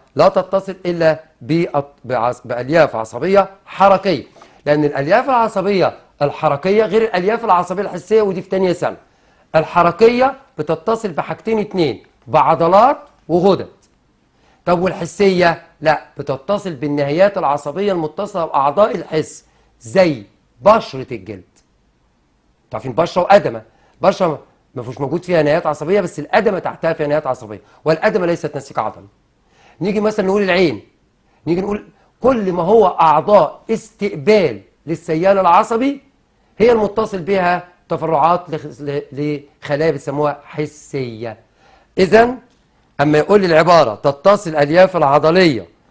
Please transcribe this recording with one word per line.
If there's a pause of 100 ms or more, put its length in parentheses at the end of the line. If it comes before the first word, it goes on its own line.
(160)
لا
تتصل (100)
إلا (220)
بأط-،
بعص-،
بألياف
عصبية (160)
حركية، (420)
لأن
الألياف
العصبية (280)
الحركية
غير
الألياف
العصبية
الحسية،
ودي
في
تانية
سنة. (580)
الحركية (220)
بتتصل
بحاجتين
اتنين، (240)
بعضلات (300)
وغدد. (960)
طب
والحسية؟ (200)
لا، (160)
بتتصل
بالنهايات
العصبية
المتصلة
بأعضاء
الحس (360)
زي (380)
بشرة
الجلد. (1300)
عارفين
بشرة
وأدمة، (400)
بشرة (360)
ما
فيش
موجود
فيها
نهايات
عصبية،
بس
الأدمة
تحتها
فيها
نهايات
عصبية، (240)
والأدمة
ليست
نسيج
عضلي. (760)
نيجي
مثلا
نقول
العين، (640)
نيجي
نقول (380)
كل
ما
هو
أعضاء (100)
استقبال (240)
للسيال
العصبي (560)
هي
المتصل
بها (260)
تفرعات
لخ-،
ل-، (100)
لخلايا
بيسموها
حسية. (600)
إذن (640)
أما
يقول
لي
العبارة
تتصل
الألياف
العضلية (240)